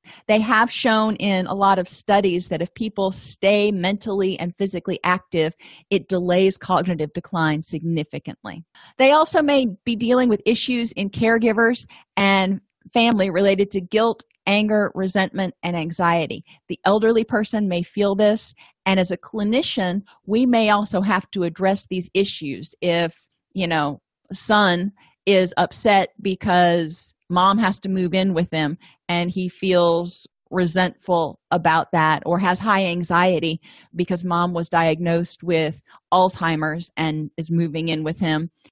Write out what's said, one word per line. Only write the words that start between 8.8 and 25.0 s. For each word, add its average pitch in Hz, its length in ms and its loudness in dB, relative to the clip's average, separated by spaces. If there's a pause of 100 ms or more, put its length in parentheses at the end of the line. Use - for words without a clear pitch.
They 269 140 6
also 311 320 2
may 277 240 2 (180)
be 233 100 -2
dealing 240 340 2
with 208 180 0
issues 233 460 -2
in 196 180 -6
caregivers 226 760 0 (320)
and 196 420 2 (340)
family 226 360 2
related 196 420 2
to 196 100 -4
guilt, 214 420 0 (220)
anger, 208 500 2
resentment, 190 580 -2 (100)
and 175 120 -4
anxiety. 170 680 -2 (260)
The 170 160 -10
elderly 220 380 2
person 214 440 -2
may 175 160 -2
feel 202 320 -2
this, 214 380 0 (320)
and 190 140 2
as 180 120 0
a 180 60 -4
clinician, 208 840 -4 (240)
we 226 200 2
may 226 240 4
also 208 320 0
have 196 300 0
to 185 120 -4
address 190 460 -2
these 180 240 -6
issues 160 680 -4
if, 170 340 0 (380)
you 185 140 -2
know, 147 340 -2 (300)
son 196 600 2 (340)